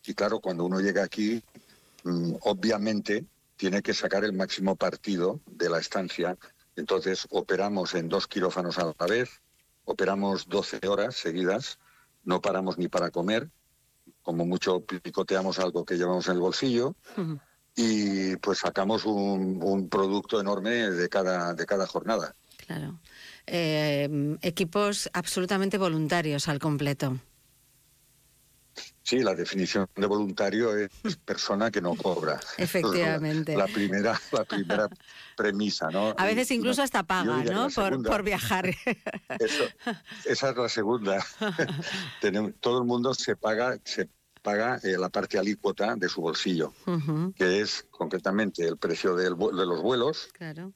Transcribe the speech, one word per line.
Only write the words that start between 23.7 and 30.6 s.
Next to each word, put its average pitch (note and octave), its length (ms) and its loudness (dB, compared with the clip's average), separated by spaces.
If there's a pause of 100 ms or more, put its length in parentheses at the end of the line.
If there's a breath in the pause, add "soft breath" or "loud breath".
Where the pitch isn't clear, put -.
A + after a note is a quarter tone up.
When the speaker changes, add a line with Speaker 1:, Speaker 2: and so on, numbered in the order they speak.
Speaker 2:
equipos F#3+ 720 0
absolutamente F#3 640 0
voluntarios D#3+ 720 2
al C#3+ 120 0
completo. C#3+ 580 0 (1900 loud breath)
Speaker 1:
Sí, - 160 2
la G2+ 160 4
definición F#2 600 0
de G2+ 120 2
voluntario G#2 680 2